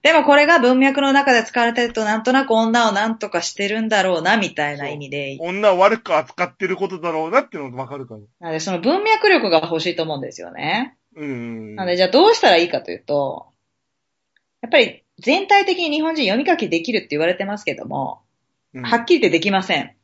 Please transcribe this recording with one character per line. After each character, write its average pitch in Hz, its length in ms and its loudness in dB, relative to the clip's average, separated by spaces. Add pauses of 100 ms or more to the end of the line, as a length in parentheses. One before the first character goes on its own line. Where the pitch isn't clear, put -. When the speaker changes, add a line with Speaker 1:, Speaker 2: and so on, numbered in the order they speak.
Speaker 1:
で 311 100 6
も 302 100 6
こ 285 140 6
れ 294 100 6
が 330 140 6
文 247 180 4
脈 269 220 2
の 277 120 2
中 277 200 4
で 226 100 4
使 - 160 -6
わ 233 80 2
れ 233 60 0
て 240 120 -2
る 233 80 -4
と、 220 120 -4
な 214 120 0
ん 220 60 -4
と 254 100 0
な 269 140 2
く 247 60 0
女 226 360 2
を 208 40 0
な 202 160 0
ん 226 100 -4
と 208 120 -10
か 170 120 -4
し - 100 -8
て 202 160 -4
る 220 140 -4
ん 220 60 -4
だ 208 160 2
ろ 175 160 0
う - 20 -8
な、 196 140 2
み 185 180 -4
た 147 160 -4
い 143 80 -10
な 143 100 -8
意 147 80 -8
味 143 140 -14
で。 139 280 -8
Speaker 2:
そ 165 60 -10
う。 170 40 -6
女 202 240 2
を 180 80 2
悪 214 180 4
く 165 180 -2
扱 165 280 -4
っ - 120 -10
て 185 120 -6
る 185 80 -4
こ 190 100 -4
と 175 140 -10
だ 170 100 -4
ろ 160 160 -4
う 165 60 -8
な 262 80 4
っ - 80 -14
て - 80 -16
い 151 40 -10
う 139 40 -8
の 127 80 -12
が 127 100 -10
わ 127 60 -10
か 139 100 -12
る 131 80 -12
か 117 80 -18
ら。 107 60 -18 (180)
Speaker 1:
な 175 80 -16
の 160 60 -6
で、 156 80 -4
そ 190 100 -6
の 175 100 -4
文 311 220 0
脈 427 260 2
力 233 220 2
が 160 100 4
欲 160 200 -4
し 180 100 -6
い 170 60 -6
と 165 80 -4
思 156 100 -6
う 139 40 -8
ん - 20 -10
で - 100 -10
す - 100 -20
よ 85 120 -14
ね。 220 440 -6 (200)
Speaker 2:
う 151 100 -12
ん。 123 480 -10
Speaker 1:
な 196 100 -8
の 180 60 -4
で、 180 60 0
じ 185 80 2
ゃ - 20 2
あ - 40 -2
ど 311 180 6
う 453 60 6
し - 60 -2
た - 100 6
ら 170 80 6
い 170 80 2
い - 20 -8
か 139 140 -4
と 87 100 -12
い - 20 -6
う - 60 -12
と、 139 480 -4 (1120)
や 233 60 -14
っ - 20 -8
ぱ 320 80 6
り - 240 0 (160)
全 381 300 0
体 403 180 4
的 359 140 -2
に 320 100 -2
日 302 100 -2
本 320 140 -2
人 294 100 -2
読 208 160 0
み 302 80 -2
書 349 80 2
き 185 120 -4
で 165 120 -2
き 196 120 -6
る 208 60 0
っ - 20 0
て - 100 -20
言 147 80 -4
わ 160 80 0
れ 180 80 0
て - 100 -6
ま - 140 -8
す - 60 -18
け 143 100 -4
ど - 120 -12
も、 139 360 -8 (500)
Speaker 2:
う 131 80 -14
ん。 123 40 -10
Speaker 1:
は 233 140 0
っ 233 60 -4
き 359 100 4
り 277 60 2
言 196 100 2
っ - 20 0
て 170 60 0
で - 20 2
き 202 100 -2
ま 190 140 0
せ 160 160 -2
ん。 - 240 -14